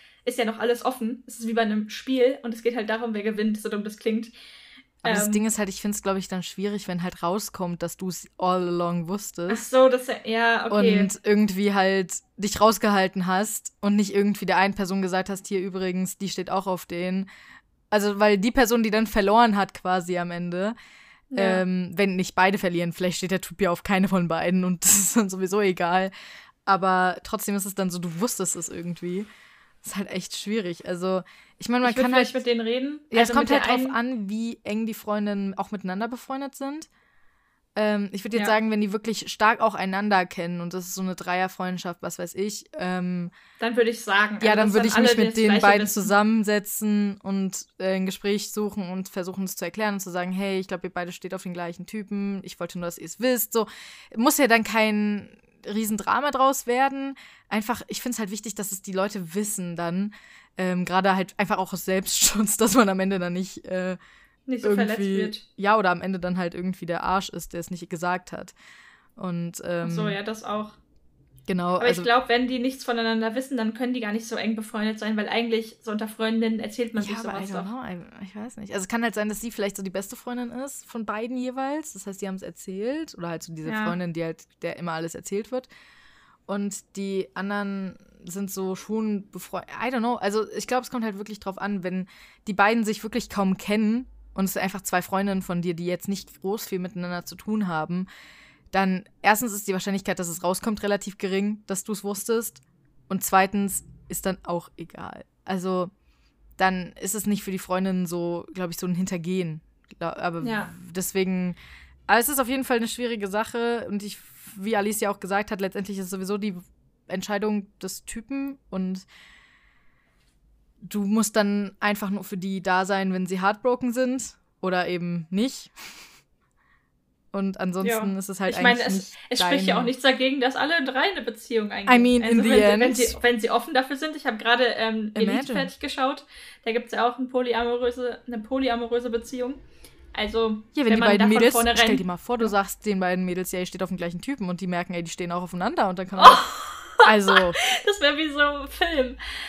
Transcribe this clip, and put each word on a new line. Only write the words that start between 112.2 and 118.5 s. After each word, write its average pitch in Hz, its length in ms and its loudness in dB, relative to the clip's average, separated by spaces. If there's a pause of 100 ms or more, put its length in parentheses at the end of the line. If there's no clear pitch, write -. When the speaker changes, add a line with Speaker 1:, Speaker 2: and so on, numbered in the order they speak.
Speaker 2:
ist 277 100 0
auf 247 80 0
jeden 262 160 -2
Fall 247 140 0
eine 226 100 0
schwierige 226 400 -4
Sache. 226 640 -2
Und 202 140 -4
ich, 202 140 -12 (380)
wie 208 200 -2
Alice 208 240 0
ja 208 120 2
auch 196 80 -6
gesagt 196 320 -2
hat, 196 100 -4
letztendlich 190 380 -4
ist 190 60 -6
es 180 60 -10
sowieso 190 260 -4
die 208 180 -4 (520)
Entscheidung 202 600 -2 (120)
des - 260 -10
Typen. 277 520 -8 (120)